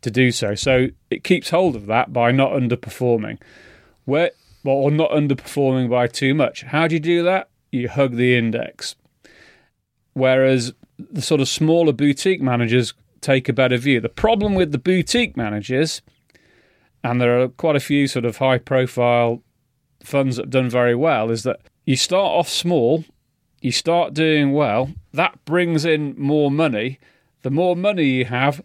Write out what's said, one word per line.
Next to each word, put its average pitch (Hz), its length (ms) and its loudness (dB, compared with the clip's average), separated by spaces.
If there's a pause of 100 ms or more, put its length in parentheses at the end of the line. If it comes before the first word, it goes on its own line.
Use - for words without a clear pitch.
to - 80 -6
do 123 220 2
so. 104 240 -4
So 127 320 2 (220)
it - 160 -6
keeps 170 240 0
hold 175 260 0
of 101 120 -14
that 117 260 0
by 120 180 2
not 135 220 2
underperforming, 120 840 -2 (680)
where, 151 260 0 (320)
well, 135 140 2
or 139 140 2
not 151 200 2
underperforming 139 800 0
by 123 180 2
too 135 260 0
much. 147 300 -2
How 160 240 -2
do 160 80 0
you 160 60 -2
do 170 220 0
that? 185 260 0 (200)
You 120 200 -4
hug 131 260 0
the 123 220 4
index. 117 580 -4 (1160)
Whereas 131 600 2 (240)
the - 240 -10
sort 147 200 2
of 131 60 0
smaller 160 460 2
boutique 147 480 0
managers 120 520 0 (280)
take 135 280 0
a 127 40 2
better 127 240 2
view. 127 220 2
The 113 100 -4
problem 208 460 0
with 180 160 0
the 143 60 -4
boutique 185 600 0
managers, 120 640 -4 (1000)
and 123 180 -2
there 120 180 2
are 127 100 0
quite 156 260 -2
a 143 60 2
few 143 260 0
sort 123 180 -4
of 117 120 -4
high-profile 123 1040 0 (600)
funds 135 340 -2
that 123 80 -6
have - 60 -14
done 127 180 0
very 120 260 2
well, 123 340 0
is 113 140 -4
that 123 160 -4 (260)
you 131 100 0
start 185 380 0
off 170 160 0
small, 160 560 0 (560)
you 127 100 -2
start 165 420 -2
doing 151 400 2
well, 131 380 0 (220)
that 165 320 -4
brings 165 400 0
in 151 320 -2
more 143 340 0
money. 135 480 -2 (440)
The 131 80 -4
more 175 240 0
money 185 300 0
you 127 200 2
have 127 400 -2